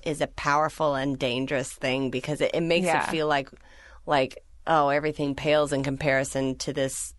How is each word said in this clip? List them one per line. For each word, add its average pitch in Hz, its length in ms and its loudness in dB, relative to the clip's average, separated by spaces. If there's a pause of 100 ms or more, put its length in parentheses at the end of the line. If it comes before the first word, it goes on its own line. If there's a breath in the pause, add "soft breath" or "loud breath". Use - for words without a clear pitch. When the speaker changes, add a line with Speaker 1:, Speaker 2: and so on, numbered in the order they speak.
Speaker 1:
is 156 160 -4
a 143 80 0
powerful 151 640 0
and 135 240 -2
dangerous 131 540 -2
thing 131 380 -2
because 135 300 -4
it, 151 140 2
it 165 60 0
makes 170 260 2
Speaker 2:
Yeah. 160 160 2
Speaker 1:
it - 80 -2
feel 156 160 0
like, 143 220 0 (580 loud breath)
like, 135 380 0 (240)
oh, 151 220 4
everything 147 440 0
pales 151 380 2
in 139 100 0
comparison 135 760 0
to - 140 -6
this 135 460 -4